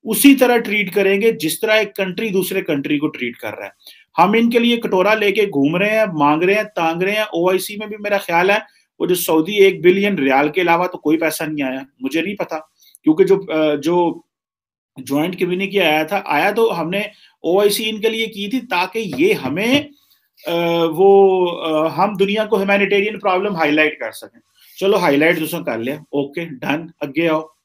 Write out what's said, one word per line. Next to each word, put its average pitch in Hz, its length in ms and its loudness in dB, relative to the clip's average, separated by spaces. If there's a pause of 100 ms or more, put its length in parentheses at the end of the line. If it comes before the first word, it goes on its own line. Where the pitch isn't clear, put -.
उसी 269 280 6
तरह 247 240 4
ट्रीट 202 360 -2
करेंगे 202 380 2
जिस 160 300 -4
तरह 220 120 2
एक 214 180 0
कंट्री 196 380 -4
दूसरे 190 320 -2
कंट्री 147 360 -2
को 151 100 -2
ट्रीट 120 280 -8
कर 110 140 -10
रहा 101 140 -12
है। 98 80 -14 (440)
हम 196 200 4
इनके 233 220 2
लिए 240 180 2
कटोरा 202 380 2
लेके 202 320 0
घूम 147 300 0
रहे 202 140 0
हैं, 220 160 2 (120)
मांग 147 240 2
रहे 196 140 2
हैं, 214 80 -2
तांग 170 380 -4
रहे 196 120 -2
हैं। 214 200 -2
ओआईसी 185 420 -2
में 214 120 -10
भी 214 80 -12
मेरा 208 220 -4
ख्याल 180 320 0
है 220 160 0 (340)
वो 170 60 -2
जो 175 80 0
सऊदी 175 440 0
एक 185 240 4
बिलियन 196 360 2
रियाल 139 320 2
के 185 100 -4
अलावा 175 260 2
तो 180 120 -8
कोई 156 180 0
पैसा 160 300 -2
नहीं 147 180 -6
आया, 135 220 -8 (160)
मुझे 143 200 -4
नहीं 196 140 -6
पता, 160 340 -10 (340)
क्योंकि 156 200 4
जो, 190 140 4
अ, 156 380 0
जो 170 480 0 (760)
ज्वाइंट 147 400 -4
कम्युनिके 185 380 -2
आया 156 260 2
था, 196 220 -4
आया 165 260 0
तो 226 180 2
हमने 185 400 -4 (340)
ओआईसी 202 400 2
इनके 214 240 -2
लिए 226 180 -2
की 202 220 -10
थी 247 120 -4
ताकि 190 560 -4
ये 180 160 2
हमें, 196 560 -2 (600)
अ, 170 60 -2 (300)
वो, 190 640 6
अ, 160 420 -2
हम 190 280 -2
दुनिया 202 280 0
को 214 120 -2
ह्यूमैनिटेरियन 202 600 0
प्रॉब्लम 196 380 -2
हाईलाइट 156 380 2
कर 113 180 -10
सकें। - 280 -20 (380)
चलो 196 200 0
हाईलाइट 160 400 2
दूसरा 160 220 -6
कर 117 180 -6
लिया, 135 340 -8
ओके 143 320 -6
डन, 151 480 -8 (120)
आगे 151 220 -2
आओ। 160 280 -2 (100)